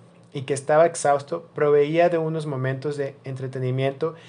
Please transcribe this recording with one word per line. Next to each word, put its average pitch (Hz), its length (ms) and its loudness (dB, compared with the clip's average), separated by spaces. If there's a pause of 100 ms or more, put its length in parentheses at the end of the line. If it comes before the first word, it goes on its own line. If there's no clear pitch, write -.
(320)
y 139 120 -8
que 139 100 -4
estaba 151 320 4
exhausto 165 680 -2
proveía 147 560 4
de 165 80 0
unos 160 280 -2
momentos 135 500 -4
de 135 280 -6
entretenimiento 131 920 -4 (140)